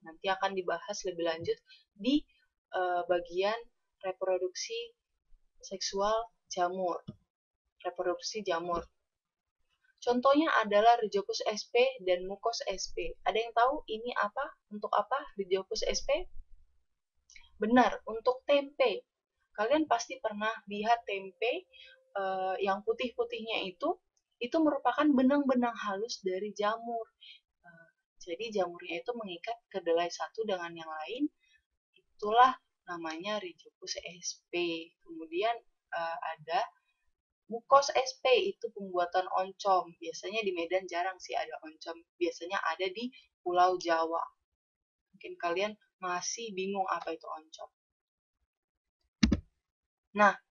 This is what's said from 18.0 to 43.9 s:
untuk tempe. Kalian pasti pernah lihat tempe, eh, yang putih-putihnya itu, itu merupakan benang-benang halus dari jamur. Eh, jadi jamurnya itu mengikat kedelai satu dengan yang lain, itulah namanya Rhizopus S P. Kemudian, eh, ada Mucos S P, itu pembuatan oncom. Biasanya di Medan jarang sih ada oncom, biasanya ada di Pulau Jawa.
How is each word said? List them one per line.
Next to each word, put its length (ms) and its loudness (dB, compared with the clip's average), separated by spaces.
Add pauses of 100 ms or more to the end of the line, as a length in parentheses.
untuk 400 -2
tempe. 640 2 (480)
Kalian 320 2
pasti 320 0
pernah 320 -2 (160)
lihat 400 0
tempe, 560 -4 (560)
eh, 400 -2
yang 240 0
putih-putihnya 800 -2
itu, 320 -4 (440)
itu 160 -4
merupakan 480 2
benang-benang 720 4
halus 480 -6
dari 320 -4
jamur. 480 -2 (560)
Eh, 280 -20 (360)
jadi 400 -2
jamurnya 400 -8
itu 80 -6
mengikat 560 -8
kedelai 400 0
satu 400 -6
dengan 240 -4
yang 160 -12
lain, 400 -4 (640)
itulah 640 4 (320)
namanya 480 -4
Rhizopus 640 -10
S 480 -10
P. 400 -2 (160)
Kemudian, 480 -2 (400)
eh, 260 -4 (220)
ada 240 0 (840)
Mucos 420 4
S 300 0
P, 320 4
itu 180 -8
pembuatan 540 0
oncom. 720 0
Biasanya 480 -6
di 80 0
Medan 320 0
jarang 320 -4
sih 160 -10
ada 320 -4
oncom, 320 -12 (160)
biasanya 480 -4
ada 260 -2
di 220 -8 (320)
Pulau 340 4
Jawa. 460 0 (920)